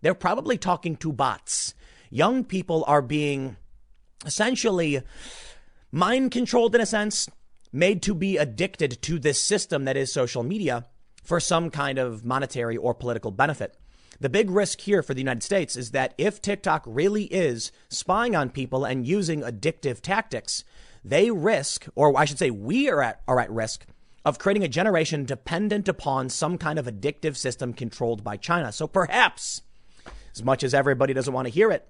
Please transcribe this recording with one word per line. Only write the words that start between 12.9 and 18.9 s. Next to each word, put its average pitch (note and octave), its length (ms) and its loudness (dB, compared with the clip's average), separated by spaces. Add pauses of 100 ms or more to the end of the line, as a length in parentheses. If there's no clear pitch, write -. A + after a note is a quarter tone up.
political A#2+ 380 -4
benefit. C3 460 0 (400)
The C3+ 120 -2
big G3 200 4
risk F#3+ 320 2
here G3 220 2
for - 100 -4
the B2+ 60 -4
United B2+ 240 -2
States F#3+ 320 0
is A#2+ 160 -8
that C3 260 0
if F3 240 0
TikTok F#3+ 440 0
really F#3+ 400 0
is C#3 480 0 (160)
spying A3 440 0
on D3 160 2
people C3 360 -2
and B2+ 200 -2